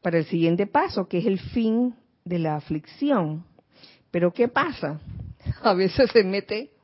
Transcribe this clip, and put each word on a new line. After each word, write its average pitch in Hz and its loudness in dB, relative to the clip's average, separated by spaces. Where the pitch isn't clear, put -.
para 170 0
el 151 -2
siguiente 170 0
paso, 277 -2
que 185 -4
es 175 -2
el 190 0
fin 233 0
de 175 -4
la 156 -2
aflicción. 160 -4
Pero 175 2
¿qué 233 2
pasa? 165 -4
<laughs> - -8
A 208 4
veces 190 2
se 220 6
mete 202 -4